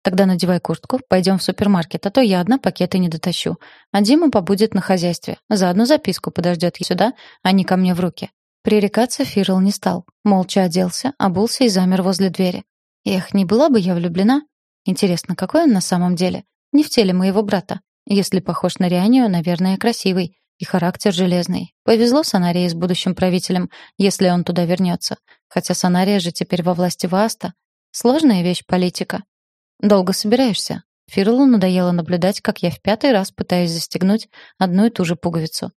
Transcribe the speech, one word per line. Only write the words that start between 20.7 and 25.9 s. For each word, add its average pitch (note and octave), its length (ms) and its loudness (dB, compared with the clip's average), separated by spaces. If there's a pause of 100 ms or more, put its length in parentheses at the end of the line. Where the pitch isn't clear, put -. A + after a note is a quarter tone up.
железный. F3+ 600 -2 (100)
Повезло A#3+ 400 4
Санарии F3 440 0
с E3+ 60 -2
будущим F3 420 -2
правителем, F3+ 540 -2 (280)
если G3 320 2
он F3 140 2
туда F3 220 0
вернётся. F3 520 -2 (300)
Хотя - 260 -4
Санария F#3 460 2